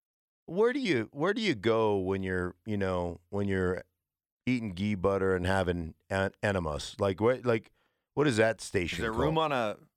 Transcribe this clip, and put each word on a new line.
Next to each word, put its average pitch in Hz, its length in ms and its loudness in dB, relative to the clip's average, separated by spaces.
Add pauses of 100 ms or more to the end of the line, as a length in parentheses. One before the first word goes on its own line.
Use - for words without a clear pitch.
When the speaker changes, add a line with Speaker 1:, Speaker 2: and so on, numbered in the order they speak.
(460)
Speaker 1:
Where 208 280 2
do 294 60 -2
you, 147 320 0
where 160 200 0
do 233 80 -4
you 190 140 0
go 107 420 2
when 95 260 0
you're, 92 320 -2 (120)
you 107 100 -4
know, 90 440 -2 (100)
when 101 180 -2
you're 92 340 0 (640)
eating 113 300 -2
ghee 104 200 0
butter 95 400 2
and 90 120 0
having 87 480 0 (160)
en-, 95 220 0 (100)
enemas? 85 560 -4
Like, 98 240 0
what, 120 240 0
like, 113 240 0 (420)
what 143 140 2
is 117 100 2
that 110 240 2
Speaker 2:
Is - 60 -12
Speaker 1:
station 87 340 -2
Speaker 2:
there 113 120 -2
Speaker 1:
called? 120 100 -2
Speaker 2:
room 160 160 0
on 156 140 0
a 113 240 -2 (200)